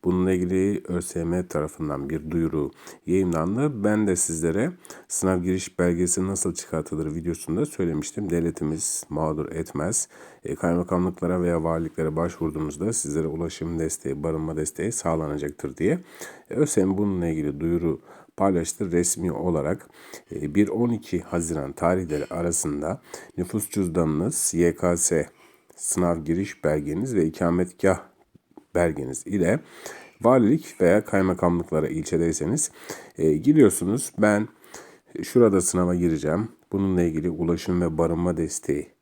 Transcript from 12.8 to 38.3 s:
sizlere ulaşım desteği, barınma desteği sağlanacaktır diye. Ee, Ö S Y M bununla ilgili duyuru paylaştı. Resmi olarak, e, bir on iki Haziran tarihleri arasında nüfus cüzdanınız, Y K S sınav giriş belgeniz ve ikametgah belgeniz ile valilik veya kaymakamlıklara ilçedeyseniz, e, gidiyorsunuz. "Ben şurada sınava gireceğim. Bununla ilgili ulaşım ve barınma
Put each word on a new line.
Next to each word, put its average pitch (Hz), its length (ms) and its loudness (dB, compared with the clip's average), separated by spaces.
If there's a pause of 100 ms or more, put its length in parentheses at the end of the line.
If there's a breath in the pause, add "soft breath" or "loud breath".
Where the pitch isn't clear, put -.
sizlere 78 340 -2
ulaşım 82 520 -6
desteği, 73 440 -4
barınma 80 340 -2
desteği 78 360 -4
sağlanacaktır 73 840 -4
diye. 120 220 2 (520 loud breath)
Ee, - 40 -8
Ö 143 120 2
S 107 140 2
Y 92 60 4
M 95 120 2
bununla 95 280 0
ilgili 73 340 -2
duyuru 82 400 0 (360 loud breath)
paylaştı. 92 560 0
Resmi 87 400 0
olarak, 80 560 -2 (440 loud breath)
e, 73 220 -6
bir 101 140 4
on 120 200 0
iki 101 320 -2
Haziran 80 520 -4
tarihleri 85 580 0
arasında 85 720 -2 (380 loud breath)
nüfus 92 320 -4
cüzdanınız, 85 840 0
Y 85 200 4
K 87 220 2
S 80 320 0 (480 soft breath)
sınav 85 480 0
giriş 87 400 -4
belgeniz 76 500 -2
ve 85 120 4
ikametgah 90 760 0 (720)
belgeniz 73 520 -2
ile 95 340 2 (640 loud breath)
valilik 127 580 4
veya 95 240 6
kaymakamlıklara 87 840 0
ilçedeyseniz, 82 840 0 (480 loud breath)
e, 80 140 4
gidiyorsunuz. 107 840 4
"Ben 107 300 4 (720 loud breath)
şurada 107 380 6
sınava 90 340 2
gireceğim. 85 540 0 (240)
Bununla 95 300 2
ilgili 82 280 0
ulaşım 85 500 0
ve 82 180 0
barınma 82 380 2